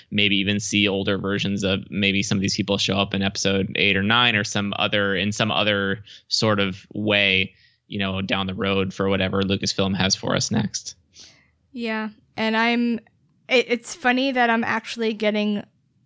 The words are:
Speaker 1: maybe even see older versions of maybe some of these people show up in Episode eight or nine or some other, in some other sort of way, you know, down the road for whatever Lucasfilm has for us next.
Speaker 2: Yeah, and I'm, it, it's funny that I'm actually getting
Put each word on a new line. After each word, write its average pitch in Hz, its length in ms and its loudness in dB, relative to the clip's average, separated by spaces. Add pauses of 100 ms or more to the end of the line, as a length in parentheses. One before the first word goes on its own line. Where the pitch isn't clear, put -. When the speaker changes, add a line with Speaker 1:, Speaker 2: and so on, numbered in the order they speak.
(100)
Speaker 1:
maybe 104 260 2
even 101 240 0
see 101 260 2
older 98 300 0
versions 98 480 -2
of 95 260 0
maybe 98 320 0
some 101 140 -2
of 95 60 0
these 95 140 -2
people 101 200 -2
show 98 220 0
up 98 160 -2
in 98 80 0
Episode 98 540 -2
eight 98 200 2
or 95 60 0
nine 113 340 4
or 104 80 0
some 101 320 -4
other, 101 400 0
in 101 160 0
some 107 180 0
other 101 540 0 (240)
sort 107 320 2
of 95 320 -2
way, 101 640 2 (340)
you 101 100 -8
know, 98 220 -2
down 98 260 -2
the 95 80 -4
road 98 380 0
for 98 160 -2
whatever 98 340 0
Lucasfilm 95 540 -2
has 92 180 2
for - 220 -4
us - 140 -2
next. - 440 -4 (800)
Speaker 2:
Yeah, 220 380 -4 (260)
and 220 200 0
I'm, 233 420 2 (500)
it, 247 200 4
it's 240 260 -4
funny 254 380 0
that 240 180 2
I'm 233 140 2
actually 220 500 -2
getting 208 500 0 (420)